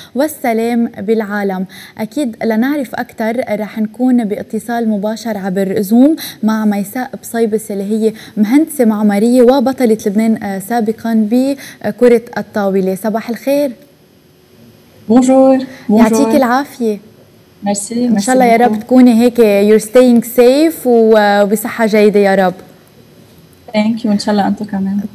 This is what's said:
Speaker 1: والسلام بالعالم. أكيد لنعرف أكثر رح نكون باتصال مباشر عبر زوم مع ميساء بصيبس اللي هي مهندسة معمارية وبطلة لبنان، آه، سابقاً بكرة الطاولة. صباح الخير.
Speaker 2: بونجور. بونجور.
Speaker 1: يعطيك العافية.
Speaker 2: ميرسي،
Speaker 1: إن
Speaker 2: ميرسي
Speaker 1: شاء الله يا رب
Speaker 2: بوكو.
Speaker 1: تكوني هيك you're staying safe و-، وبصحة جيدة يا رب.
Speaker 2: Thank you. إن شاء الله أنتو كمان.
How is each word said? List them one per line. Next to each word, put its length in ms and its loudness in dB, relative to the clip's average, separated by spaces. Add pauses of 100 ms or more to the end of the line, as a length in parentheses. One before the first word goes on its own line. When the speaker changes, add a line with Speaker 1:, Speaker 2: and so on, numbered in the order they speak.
(140)
Speaker 1:
والسلام 720 -2 (120)
بالعالم. 680 -4 (320)
أكيد 460 -6
لنعرف 500 -2
أكثر 560 -6
رح 280 -8
نكون 460 0
باتصال 640 -6
مباشر 500 -4
عبر 420 -4
زوم 360 4 (260)
مع 220 -2
ميساء 460 -4 (120)
بصيبس 480 -4
اللي 140 -6
هي 280 -2 (240)
مهندسة 480 0
معمارية 580 2
وبطلة 640 2
لبنان، 360 0
آه، 160 -8
سابقاً 720 -2
بكرة 920 0 (160)
الطاولة. 560 -2
صباح 340 -6
الخير. 440 -2 (1400)
Speaker 2:
بونجور. 500 4 (300)
بونجور. 240 4
Speaker 1:
يعطيك 240 2
العافية. 640 -2 (640)
Speaker 2:
ميرسي، 320 -6
Speaker 1:
إن 160 -2
Speaker 2:
ميرسي 160 0
Speaker 1:
شاء 80 0
الله 100 4
يا 120 4
رب 120 4
Speaker 2:
بوكو. 120 -4
Speaker 1:
تكوني 400 4
هيك 200 2
you're 440 4
staying 400 4
safe 600 2
و-، 560 4
وبصحة 440 -2
جيدة 340 2
يا 140 2
رب. 200 0 (1200)
Speaker 2:
Thank 260 -2
you. 40 -2
إن 120 0
شاء 140 -4
الله 140 0
أنتو 180 -4
كمان. 360 -4 (140)